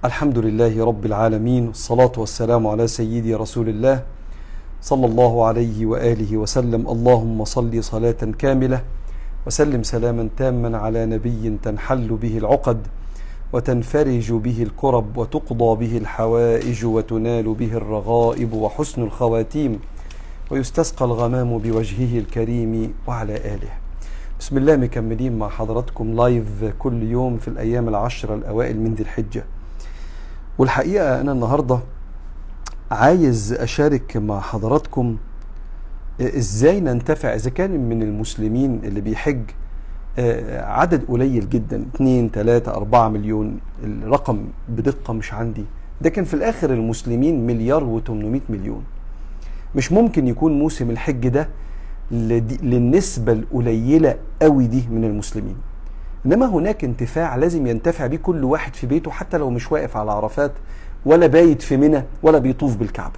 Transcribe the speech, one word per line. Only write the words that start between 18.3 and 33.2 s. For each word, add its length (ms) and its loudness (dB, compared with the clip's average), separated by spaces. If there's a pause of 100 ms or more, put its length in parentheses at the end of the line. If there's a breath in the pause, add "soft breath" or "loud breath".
وحسن 500 -2
الخواتيم 760 0 (720 loud breath)
ويستسقى 540 0
الغمام 540 0
بوجهه 600 0
الكريم 760 -2 (120)
وعلى 300 -4
آله. 340 -6 (680 loud breath)
بسم 160 -2
الله، 200 6
مكملين 640 0
مع 100 -2
حضراتكم 680 -4
لايف 500 2 (140)
كل 240 -2
يوم 360 0
في 100 -6
الأيام 400 0
العشرة 460 -2
الأوائل 460 -2
من 140 0
ذي 80 -4
الحجة. 420 -4 (1120 loud breath)
والحقيقة 640 2
أنا 120 0
النهاردة 460 2 (1120)
عايز 640 4